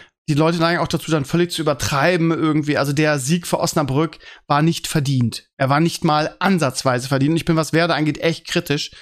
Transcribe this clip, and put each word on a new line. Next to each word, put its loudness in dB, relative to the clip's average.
die 0
Leute 2
neigen 0
auch -2
dazu, -4
dann 0
völlig 0
zu -6
übertreiben 0
irgendwie. 0
Also 0
der 2
Sieg -2
für -2
Osnabrück 0
war 2
nicht 0
verdient. -2
Er 0
war 2
nicht 0
mal 0
ansatzweise 0
verdient. 2
Und 2
ich -4
bin, 2
was -2
Werder 2
angeht, 0
echt -2
kritisch. -4